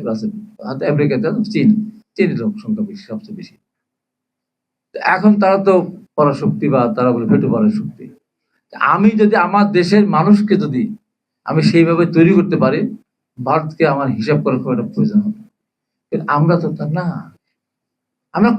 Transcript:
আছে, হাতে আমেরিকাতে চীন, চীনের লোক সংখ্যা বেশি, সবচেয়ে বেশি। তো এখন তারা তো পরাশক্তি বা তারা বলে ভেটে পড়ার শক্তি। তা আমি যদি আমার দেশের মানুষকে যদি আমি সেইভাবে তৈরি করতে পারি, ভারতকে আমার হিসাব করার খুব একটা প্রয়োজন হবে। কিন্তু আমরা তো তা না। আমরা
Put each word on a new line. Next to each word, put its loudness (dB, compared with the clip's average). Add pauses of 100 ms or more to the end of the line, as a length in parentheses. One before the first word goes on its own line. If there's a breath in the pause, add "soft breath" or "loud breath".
আছে, -6 (400)
হাতে -8
আমেরিকাতে 0 (240)
চীন, 2 (460)
চীনের 0
লোক -2 (100)
সংখ্যা -6
বেশি, -16
সবচেয়ে -14
বেশি। -20 (1400)
তো -10 (180)
এখন 4
তারা 2 (100)
তো 4 (420)
পরাশক্তি 0
বা 2 (140)
তারা 0
বলে -2
ভেটে 2
পড়ার 2
শক্তি। -12 (680)
তা -20 (180)
আমি 4 (120)
যদি 4
আমার 2
দেশের 4
মানুষকে 2
যদি -2 (640)
আমি 0
সেইভাবে 4 (120)
তৈরি 6
করতে 2
পারি, 0 (580)
ভারতকে -2
আমার -2 (100)
হিসাব 0
করার 0
খুব -4
একটা -2
প্রয়োজন 0
হবে। -6 (680)
কিন্তু -6 (100)
আমরা 2
তো -6 (100)
তা -6 (120)
না। -4 (1300)
আমরা 2